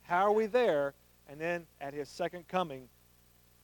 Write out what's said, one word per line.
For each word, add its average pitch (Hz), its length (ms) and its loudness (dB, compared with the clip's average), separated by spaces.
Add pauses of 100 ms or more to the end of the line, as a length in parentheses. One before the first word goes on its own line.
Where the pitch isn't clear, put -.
How 180 220 2
are 208 60 4
we 220 140 4
there? 185 480 2 (340)
And 143 140 -12
then 170 240 -4 (160)
at 139 140 -8
his 143 140 -6
second 175 380 -8
coming, 147 400 -4 (760)